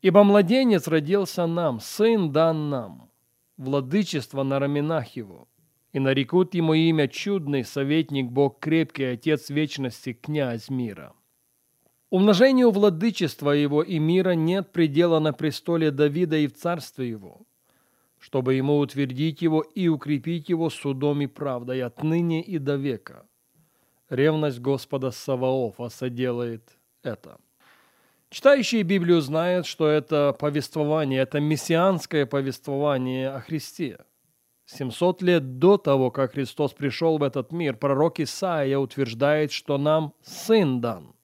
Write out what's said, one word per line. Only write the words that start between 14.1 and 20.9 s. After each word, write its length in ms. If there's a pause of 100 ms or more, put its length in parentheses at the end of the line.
нет 380
предела 480
на 140
престоле 580
Давида 460
и 100
в 80
царстве 540
его, 320 (800)
чтобы 360
ему 240
утвердить 600
его 220
и 260
укрепить 640
его 180
судом 540